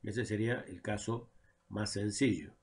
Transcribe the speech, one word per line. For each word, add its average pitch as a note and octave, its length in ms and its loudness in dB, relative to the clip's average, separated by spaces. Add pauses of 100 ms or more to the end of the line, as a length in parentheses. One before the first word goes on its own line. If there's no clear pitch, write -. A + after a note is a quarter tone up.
Ese G#2+ 240 -2
sería A2+ 360 0
el - 200 -12
caso G#2+ 520 -2 (340)
más G#2 240 0
sencillo. G#2 720 2